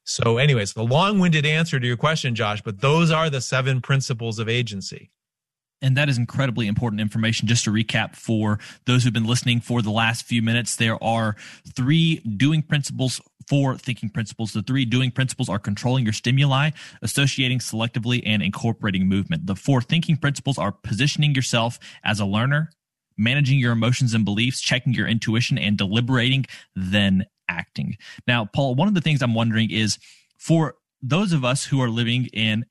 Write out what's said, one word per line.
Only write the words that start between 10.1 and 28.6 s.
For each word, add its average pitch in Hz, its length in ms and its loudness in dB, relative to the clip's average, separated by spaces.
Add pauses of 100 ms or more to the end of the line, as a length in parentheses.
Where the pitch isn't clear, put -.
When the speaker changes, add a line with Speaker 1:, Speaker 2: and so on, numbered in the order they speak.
Speaker 2:
few 117 180 0
minutes, 113 320 0
there 113 280 -2
are 110 340 0 (400)
three 160 400 2 (200)
doing 151 260 2
principles, 127 580 -4 (280)
four 139 280 2
thinking - 320 -8
principles. 110 440 -6
The 110 100 -4
three 131 220 0
doing 127 280 0
principles 127 360 -2
are 95 120 -2
controlling 120 440 -2
your 110 80 0
stimuli, 135 580 2 (300)
associating 131 600 0
selectively, 113 680 -2
and 107 160 0
incorporating 95 640 0
movement. 90 380 0
The 95 100 -2
four 135 240 2
thinking 160 360 0
principles 139 420 -2
are 92 140 -2
positioning 143 640 0
yourself 120 420 -2 (240)
as 101 160 -2
a 101 80 0
learner, 131 440 0 (460)
managing 135 440 2
your 120 120 2
emotions 117 420 2
and 113 100 2
beliefs, 110 360 0
checking 123 340 0
your 101 120 0
intuition, 113 520 0
and 104 180 0
deliberating, 120 680 0 (280)
then 95 520 2 (220)
acting. - 480 -8 (300)
Now, 120 200 0
Paul, 135 300 0